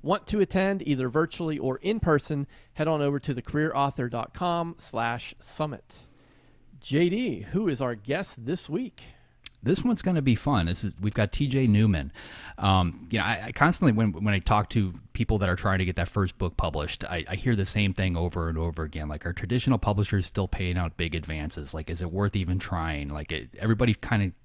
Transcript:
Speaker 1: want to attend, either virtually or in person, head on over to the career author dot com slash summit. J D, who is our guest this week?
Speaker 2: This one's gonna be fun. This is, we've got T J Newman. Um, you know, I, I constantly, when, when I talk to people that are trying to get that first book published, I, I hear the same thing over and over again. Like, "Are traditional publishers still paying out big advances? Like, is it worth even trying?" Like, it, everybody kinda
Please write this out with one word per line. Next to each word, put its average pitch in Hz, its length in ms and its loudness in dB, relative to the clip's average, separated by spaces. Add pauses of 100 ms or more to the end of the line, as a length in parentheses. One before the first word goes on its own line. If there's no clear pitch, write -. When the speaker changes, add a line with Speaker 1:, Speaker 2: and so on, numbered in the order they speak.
Speaker 1:
want 180 240 0
to 208 140 0
attend, 190 460 2
either 131 220 2
virtually 156 500 0
or 131 200 -2
in 214 220 -2
person, 147 460 2 (280)
head 156 120 -2
on 156 140 2
over 143 180 2
to 143 140 -4
the 127 80 -4
career 151 340 0
author 135 360 0
dot 117 240 -6
com 170 420 -2
slash 117 640 -4
summit. - 600 -8 (800)
J 165 280 2
D, 190 320 0 (120)
who 202 140 2
is 135 140 0
our 123 140 0
guest 120 500 -6
this 160 240 -4
week? 202 360 -6 (580)
Speaker 2:
This 175 200 2
one's 247 200 0
gonna 175 200 2
be 127 140 4
fun. 110 300 2
This 87 180 -2
is, 101 160 -4
we've 104 140 -2
got 104 180 0
T 143 160 0
J 131 180 2
Newman. 101 460 4 (440)
Um, 92 540 2
you 110 80 0
know, 87 60 0
I, 107 220 -2
I 120 60 -10
constantly, 165 380 4
when, 107 220 4
when 101 200 2
I 98 60 4
talk 104 320 4
to 98 220 2 (200)
people 113 260 0
that 95 100 2
are 90 80 2
trying 95 240 2
to 92 40 2
get 87 120 -2
that 85 100 0
first 95 320 0
book 87 180 -2
published, 76 480 -2
I, 85 240 -4
I 92 60 -4
hear 117 220 2
the 98 80 2
same 101 280 0
thing 92 240 0
over 85 320 -2
and 80 100 -2
over 82 260 -2
again. 76 240 -6
Like, 76 180 -8
"Are 85 60 -4
traditional 117 460 0
publishers 101 460 2
still 98 220 -2
paying 90 320 -2
out 82 180 -2
big 85 200 -2
advances? 78 580 -6
Like, 78 160 -8
is 85 100 -6
it 85 120 -4
worth 101 240 0
even 92 240 0
trying?" 78 480 -4
Like, 76 240 -8
it, - 160 -6 (100)
everybody 110 360 4
kinda 101 380 0 (120)